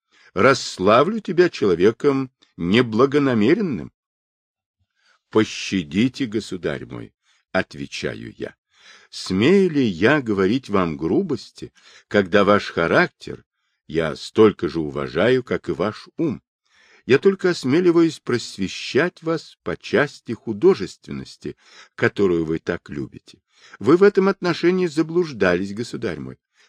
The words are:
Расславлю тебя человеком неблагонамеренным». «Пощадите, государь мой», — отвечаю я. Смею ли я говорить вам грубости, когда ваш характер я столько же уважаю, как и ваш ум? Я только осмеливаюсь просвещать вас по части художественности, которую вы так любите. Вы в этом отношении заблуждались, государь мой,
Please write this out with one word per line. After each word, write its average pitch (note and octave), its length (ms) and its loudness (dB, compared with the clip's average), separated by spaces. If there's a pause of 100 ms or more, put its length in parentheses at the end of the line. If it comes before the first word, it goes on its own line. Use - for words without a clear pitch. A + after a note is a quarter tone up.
(340)
Расславлю B2+ 840 2
тебя F3+ 300 2
человеком A#2 840 0 (260)
неблагонамеренным». B2 1300 0 (1400)
«Пощадите, G#2+ 960 -2
государь E2+ 600 -8
мой», — A#1+ 280 -16 (380)
отвечаю C2+ 840 -8
я. - 180 -12 (540)
Смею E3+ 600 2
ли C#3+ 140 0
я A2 380 2
говорить G#2+ 480 -2
вам F2 280 -2
грубости, B2 720 -4 (360)
когда G2+ 360 2
ваш G2 280 2
характер F#2+ 760 -2 (420)
я D#2 280 -4
столько G2+ 520 2
же D#2 120 -4
уважаю, D2+ 640 -2
как - 260 -6
и - 20 -4
ваш F2+ 460 -4
ум? D#3 240 -4 (640)
Я A2+ 140 4
только F#3+ 320 2
осмеливаюсь E3 680 2
просвещать - 1000 -4
вас D#3+ 400 -8
по E2 160 -8
части - 540 -4
художественности, G2+ 1300 -4 (380)
которую F2+ 500 0
вы D#2+ 140 -4
так - 300 -8
любите. - 520 -14 (360)
Вы C3+ 200 4
в F#3+ 60 4
этом G3+ 260 4
отношении F3+ 580 0
заблуждались, C#3 840 -2
государь G#2 460 -8
мой, B1+ 200 -14 (300)